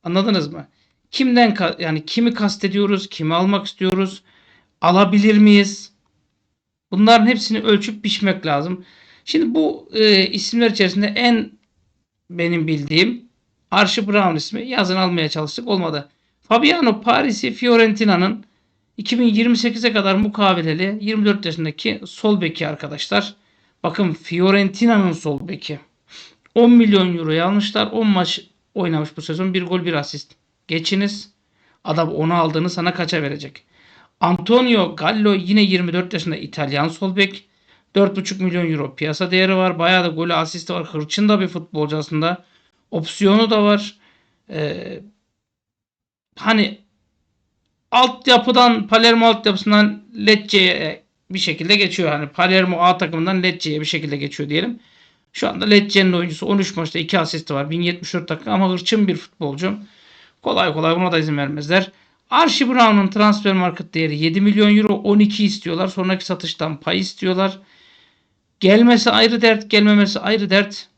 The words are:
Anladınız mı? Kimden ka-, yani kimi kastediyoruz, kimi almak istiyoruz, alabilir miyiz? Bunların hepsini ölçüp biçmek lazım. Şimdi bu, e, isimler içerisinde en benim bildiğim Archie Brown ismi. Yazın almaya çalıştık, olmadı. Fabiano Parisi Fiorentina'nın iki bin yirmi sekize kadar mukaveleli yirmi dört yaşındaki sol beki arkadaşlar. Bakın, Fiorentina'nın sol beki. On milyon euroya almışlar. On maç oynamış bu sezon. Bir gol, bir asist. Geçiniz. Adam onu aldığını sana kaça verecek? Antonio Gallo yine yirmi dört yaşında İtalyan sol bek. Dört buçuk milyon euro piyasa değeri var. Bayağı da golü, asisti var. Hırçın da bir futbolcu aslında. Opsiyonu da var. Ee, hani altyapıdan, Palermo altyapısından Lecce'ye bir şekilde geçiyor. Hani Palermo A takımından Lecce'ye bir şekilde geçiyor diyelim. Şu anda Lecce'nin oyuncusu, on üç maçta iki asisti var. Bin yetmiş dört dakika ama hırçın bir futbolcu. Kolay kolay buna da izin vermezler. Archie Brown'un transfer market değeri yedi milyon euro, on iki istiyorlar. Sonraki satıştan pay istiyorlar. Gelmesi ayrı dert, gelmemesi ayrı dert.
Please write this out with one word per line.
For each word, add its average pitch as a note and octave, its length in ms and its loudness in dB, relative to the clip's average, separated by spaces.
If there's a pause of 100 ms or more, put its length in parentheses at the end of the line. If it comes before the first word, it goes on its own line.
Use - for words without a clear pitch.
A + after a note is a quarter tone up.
Anladınız F3+ 500 -2
mı? D#3 160 -16 (420)
Kimden A#3+ 440 2
ka-, F3+ 280 -4
yani D#3 220 -4
kimi A#3 300 -2
kastediyoruz, G3 720 -2
kimi D#3+ 260 -4
almak G3 320 0
istiyoruz, F#3 560 -4 (580)
alabilir G3+ 580 4
miyiz? G3+ 540 4 (1000)
Bunların G#3+ 360 6
hepsini G#3+ 340 0
ölçüp G#3+ 440 0
biçmek F#3+ 420 -2
lazım. D#3+ 380 -2 (400)
Şimdi D4+ 300 -2
bu, - 380 -2
e, G#3 340 4
isimler A#3 440 -2
içerisinde G3+ 360 0
en A3+ 460 0 (760)
benim E3+ 360 -2
bildiğim D#3+ 580 -2 (460)
Archie G3 380 0
Brown F#3+ 280 0
ismi. G#3+ 320 -8
Yazın G3 280 -2
almaya F3 320 -2
çalıştık, D#3 400 -8
olmadı. E3 400 -4 (320)
Fabiano B3 600 2
Parisi A#3+ 520 -2
Fiorentina'nın A3 920 2 (520)
iki A#3 220 -4
bin B3 60 2
yirmi A#3 320 2
sekize A3+ 360 -2
kadar G3 220 0
mukaveleli F#3+ 840 0
yirmi G#3+ 240 -2
dört G3+ 220 0
yaşındaki E3 600 -6
sol G#3 340 -2
beki D#3+ 280 -4
arkadaşlar. D#3 680 -6 (480)
Bakın, F3 300 -2
Fiorentina'nın G3 1000 0
sol D#3 360 -6
beki. D3 320 -12 (760)
On A#3 180 6
milyon G3+ 460 6
euroya D#3+ 280 -2
almışlar. G#3 400 0
On A3 200 -2
maç F#3 340 0 (340)
oynamış D#3+ 420 -4
bu D#3 60 -14
sezon. F3+ 320 -4
Bir F#3 80 -2
gol, F3 220 -4
bir E3+ 80 -4
asist. C#3+ 420 -8 (340)
Geçiniz. G3 640 -4 (540)
Adam D#3+ 240 -2
onu D#3+ 260 -2
aldığını E3 360 0
sana F3 240 -4
kaça E3 280 -4
verecek? C#3 420 -10 (560)
Antonio F#3 760 2
Gallo G#3 380 0
yine F#3+ 280 2
yirmi F3+ 300 0
dört F3+ 200 -4
yaşında E3 240 -6
İtalyan C#3+ 520 -4
sol F#3 280 -6
bek. G3 320 -4 (480)
Dört G3 200 2
buçuk F#3+ 240 -8
milyon F3 320 -2
euro C#3+ 220 -6
piyasa D#3 360 -6
değeri F#3 260 2
var. F#3 220 0
Bayağı F3+ 260 2
da E3+ 40 -2
golü, E3 260 -4
asisti E3 400 -6
var. E3+ 100 -6
Hırçın D#3+ 440 -2
da G#3 120 4
bir F#3 80 -2
futbolcu D#3 480 -6
aslında. D#3+ 480 -4 (460)
Opsiyonu G3+ 600 2
da G#3+ 120 2
var. G#3 340 0 (540)
Ee, - 500 -8 (1400)
hani G#3+ 400 0 (1120)
altyapıdan, A#3+ 960 2
Palermo A3+ 400 4
altyapısından G#3 760 2 (240)
Lecce'ye F#3+ 800 0 (260)
bir F#3 80 -10
şekilde F3 380 -2
geçiyor. F#3 340 -2
Hani D3 180 -4
Palermo F3+ 520 0
A F3+ 180 2
takımından F3 440 -2
Lecce'ye E3+ 380 -4
bir D3+ 60 -6
şekilde D3 300 -6
geçiyor C#3+ 320 -8
diyelim. G3 320 -4 (520)
Şu - 160 -6
anda - 160 -6
Lecce'nin G3+ 480 2
oyuncusu, E3+ 340 -4
on G3+ 120 0
üç - 180 -4
maçta E3 220 -6
iki F3 200 -4
asisti D#3+ 360 -6
var. C#3+ 160 -6
Bin E3+ 120 -4
yetmiş F3 320 -6
dört E3+ 140 -8
dakika E3 240 -6
ama F#3+ 180 0
hırçın F#3 380 0
bir D#3 80 -2
futbolcu. E3 600 -8 (640)
Kolay F3+ 300 0
kolay D#3+ 240 0
buna F3+ 160 0
da E3 60 0
izin D3+ 180 -2
vermezler. D3 560 -2 (380)
Archie C#4 380 2
Brown'un G#3+ 400 4
transfer G#3 440 2
market F3+ 420 -4
değeri D#3 240 -2
yedi E3 220 0
milyon G#3 360 4
euro, G#3+ 180 4
on G#3 240 2
iki G#3 260 2
istiyorlar. F#3 440 -2
Sonraki F#3 360 -4
satıştan D#3+ 560 -6
pay F3 180 -4
istiyorlar. F#3+ 600 -4 (1040)
Gelmesi A3+ 500 6
ayrı A3+ 320 2
dert, A3 280 2
gelmemesi G#3 500 4
ayrı G3+ 300 -2
dert. G3+ 480 -2